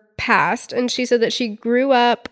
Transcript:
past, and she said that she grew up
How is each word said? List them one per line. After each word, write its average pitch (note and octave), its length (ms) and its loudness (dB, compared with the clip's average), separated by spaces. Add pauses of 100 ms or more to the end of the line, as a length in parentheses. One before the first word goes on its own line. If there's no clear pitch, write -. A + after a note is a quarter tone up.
(180)
past, F#3+ 540 0
and B3 180 -2
she B3+ 160 -4
said A#3+ 160 2
that A#3 100 0
she A#3+ 160 -4
grew A#3+ 420 0
up A#3+ 420 2